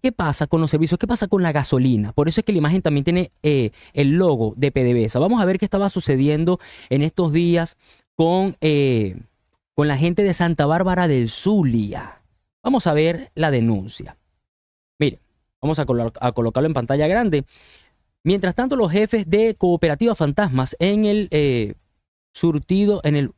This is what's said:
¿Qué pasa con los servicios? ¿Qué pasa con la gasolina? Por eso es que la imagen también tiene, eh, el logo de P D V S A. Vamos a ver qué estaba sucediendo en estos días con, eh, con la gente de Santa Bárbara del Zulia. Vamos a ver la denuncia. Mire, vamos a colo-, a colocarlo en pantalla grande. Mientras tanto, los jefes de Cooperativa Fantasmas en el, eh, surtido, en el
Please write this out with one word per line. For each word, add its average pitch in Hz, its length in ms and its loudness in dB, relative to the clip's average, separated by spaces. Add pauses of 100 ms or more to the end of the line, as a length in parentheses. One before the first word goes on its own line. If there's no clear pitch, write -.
¿Qué 254 100 0
pasa 156 360 -2
con 165 120 0
los 160 120 0
servicios? 160 280 0
¿Qué - 80 -2
pasa 214 200 -2
con 190 140 2
la 165 120 0
gasolina? 127 580 0
Por 147 160 0
eso 165 140 0
es - 40 -4
que 220 60 -2
la 190 60 2
imagen 160 240 2
también 143 240 0
tiene, 175 260 -2 (120)
eh, 135 280 2 (220)
el 143 180 2
logo 147 460 2
de 135 160 0
P 131 100 2
D 123 100 2
V 117 120 2
S 117 120 -2
A. 127 40 2
Vamos 220 200 2
a 185 40 2
ver 185 120 0
qué - 60 -2
estaba 196 240 -2
sucediendo 151 720 0 (300)
en 139 120 2
estos 160 300 0
días 170 460 0 (400)
con, 180 420 0
eh, 127 640 0 (520)
con 147 140 0
la 139 100 -2
gente 170 240 0
de 196 120 2
Santa 170 320 0
Bárbara 180 420 0
del 127 220 2
Zulia. 117 920 -2 (400)
Vamos 247 260 -2
a 160 60 0
ver 160 420 -2
la 151 160 0
denuncia. 110 680 -2 (840)
Mire, 147 200 -2 (420)
vamos 151 180 -2
a 143 60 -2
colo-, 120 340 -2
a 120 140 -2
colocarlo 123 340 -2
en 160 60 -2
pantalla 139 340 0
grande. 185 380 0 (800)
Mientras 185 280 0
tanto, 262 220 -2
los 208 160 0
jefes 208 380 0
de 214 260 2
Cooperativa 175 580 0
Fantasmas 143 640 0
en 208 280 0
el, 208 260 0
eh, 123 440 0 (580)
surtido, 185 720 0
en 147 100 2
el 143 220 -2